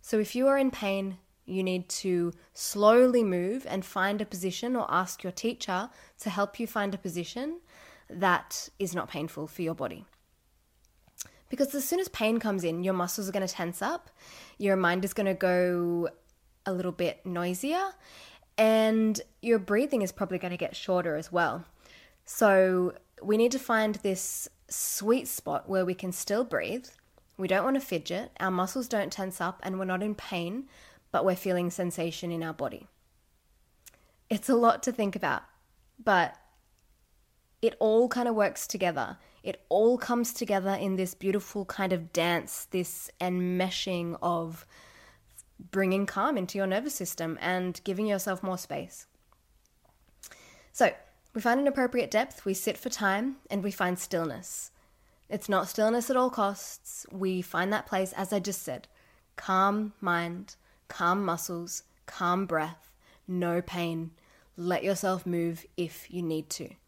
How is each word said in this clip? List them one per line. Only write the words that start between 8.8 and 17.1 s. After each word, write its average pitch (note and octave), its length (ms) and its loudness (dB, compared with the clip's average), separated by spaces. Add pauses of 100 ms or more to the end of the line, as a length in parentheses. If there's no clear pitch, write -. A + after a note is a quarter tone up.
not E3+ 140 -4
painful D#3 380 -8
for - 160 -10
your E3 120 -2
body. B2+ 300 -8 (1400)
Because C#4 260 0
as C4+ 140 -2
soon F4+ 120 2
as F#4 80 -2
pain A3+ 300 0
comes G3+ 260 0
in, E3+ 200 -2
your F#3+ 80 2
muscles F#3 360 -2
are G3 40 -6
gonna F#3+ 160 -2
tense F3 320 -4
up, D4+ 300 -4 (480)
your G3 180 4
mind F3+ 280 2
is F#3+ 100 -4
gonna G3 200 2
go F3 760 2 (580)
a G3 60 -2
little F3+ 200 -2
bit - 320 -2